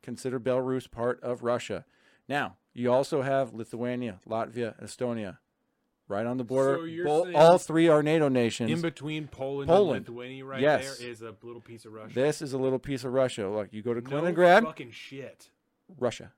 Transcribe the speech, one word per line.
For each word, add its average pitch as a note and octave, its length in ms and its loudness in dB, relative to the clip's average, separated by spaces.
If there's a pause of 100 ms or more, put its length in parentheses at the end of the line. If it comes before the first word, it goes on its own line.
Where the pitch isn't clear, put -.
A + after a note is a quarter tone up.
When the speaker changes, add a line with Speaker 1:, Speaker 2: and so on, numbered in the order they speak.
Speaker 1:
Consider B2+ 360 -6
Belarus B2+ 520 -2
part A#2+ 320 -4
of B2 180 -6
Russia. A#2 440 -4 (420)
Now, C3 300 -4 (160)
you A#2+ 180 0
also C3+ 320 2
have C3+ 320 0
Lithuania, A#2+ 640 -8 (100)
Latvia, A2+ 540 -6
Estonia. A2 540 -6 (720)
Right G#2 180 -4
on B2 120 -4
the B2+ 60 -4
border. C3+ 340 2
Speaker 2:
So E3 80 -6
you're E3 200 -8
Speaker 1:
Bo-, D#3+ 200 2
Speaker 2:
saying F3 100 -6
Speaker 1:
all E3 240 10
three D#3+ 280 2
are D3+ 140 6
nato D3+ 280 2
nations. A#2+ 420 0
Speaker 2:
in E3 100 -2
between D3+ 460 -6
Poland C#3 420 -6
Speaker 1:
Poland. E3 380 4
Speaker 2:
and A#2 100 -14
Lithuania C3 260 -14
right C3+ 160 -10
Speaker 1:
Yes. C3+ 380 2
Speaker 2:
there A#2+ 100 -12
is A#2 140 -12
a A2+ 220 -12
little A#2 180 -16
piece A#2 240 -20
of G#2+ 80 -18
Russia. A2 220 -14
Speaker 1:
This C#3+ 260 0
is C#3+ 120 -8
a C3+ 40 -4
little C3 220 0
piece C3 240 -6
of B2+ 100 -6
Russia. B2+ 340 0
Look, G#2 240 -4
you G#2+ 120 -12
go A#2+ 100 -2
to A#2+ 80 -4
Speaker 2:
No B2+ 80 -16 (140)
Speaker 1:
Kaliningrad. F3 400 6
Speaker 2:
fucking D#3 260 -10
shit. - 640 -18 (480)
Speaker 1:
Russia. - 380 -6